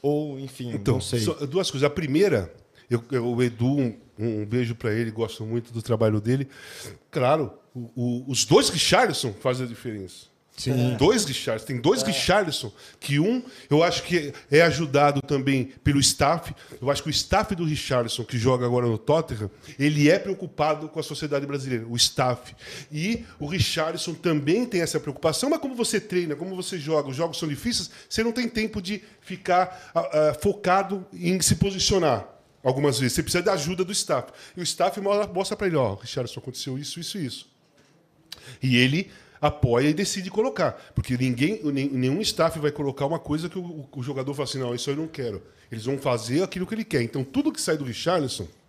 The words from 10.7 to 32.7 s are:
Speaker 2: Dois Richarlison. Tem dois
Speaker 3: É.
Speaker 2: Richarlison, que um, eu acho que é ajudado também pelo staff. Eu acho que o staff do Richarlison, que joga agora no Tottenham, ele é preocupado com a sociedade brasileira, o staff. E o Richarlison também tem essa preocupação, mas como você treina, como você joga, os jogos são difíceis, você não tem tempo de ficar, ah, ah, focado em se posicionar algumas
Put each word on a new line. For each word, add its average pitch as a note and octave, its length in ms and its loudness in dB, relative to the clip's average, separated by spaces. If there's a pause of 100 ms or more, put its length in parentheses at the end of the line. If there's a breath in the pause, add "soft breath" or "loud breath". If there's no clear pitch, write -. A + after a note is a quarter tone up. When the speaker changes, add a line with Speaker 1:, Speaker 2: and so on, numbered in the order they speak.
Speaker 2:
Dois G3 260 4
Richarlison. B2 440 -4
Tem B2+ 120 -4
dois G3+ 220 2
Speaker 3:
É. - 60 0
Speaker 2:
Richarlison, F3+ 680 0 (260 loud breath)
que C#3+ 200 0
um, A#3+ 240 2 (260 loud breath)
eu D3+ 140 6
acho F3 180 2
que D#3 320 -2 (160 loud breath)
é D3+ 140 8
ajudado C#3+ 580 4
também C3+ 440 0 (180 loud breath)
pelo C#3 160 4
staff. C#3+ 520 2 (300 loud breath)
Eu B2 80 0
acho - 140 0
que D#3 60 -4
o - 20 -2
staff G3 420 0
do E3+ 100 -2
Richarlison, B2+ 600 0
que A#2+ 160 -4
joga B2 260 4
agora A#2+ 220 2
no A2+ 100 2
Tottenham, C#3 540 0 (260 loud breath)
ele D3 320 4
é F#3 80 8
preocupado D#3 720 -2
com D#3+ 100 -8
a D3 40 -6
sociedade C#3+ 420 -4
brasileira, C3 420 -4
o A#2+ 80 -6
staff. - 600 0 (360 loud breath)
E G#3 320 -4 (160 loud breath)
o D3 60 -6
Richarlison E3 680 -2
também D#3+ 500 2
tem F#3+ 160 0
essa D#3 180 -2
preocupação, D#3 480 -2
mas D#4+ 120 2
como C4 160 -6
você A3+ 260 0
treina, F3 340 -2
como F#3 200 -8
você F3+ 240 -6
joga, D3 300 0
os B2+ 60 -6
jogos E3 220 -2
são E3 100 -4
difíceis, F3 440 -4 (180 loud breath)
você A3 140 0
não A#3 80 2
tem A#3 180 -2
tempo G#3+ 320 -4
de G#3 220 -6 (180 loud breath)
ficar, F3+ 720 -2
ah, E3+ 60 2 (320)
ah, - 100 -6
focado F#3+ 720 0
em F3 260 0
se - 180 4
posicionar F3+ 680 2 (360)
algumas C3 360 2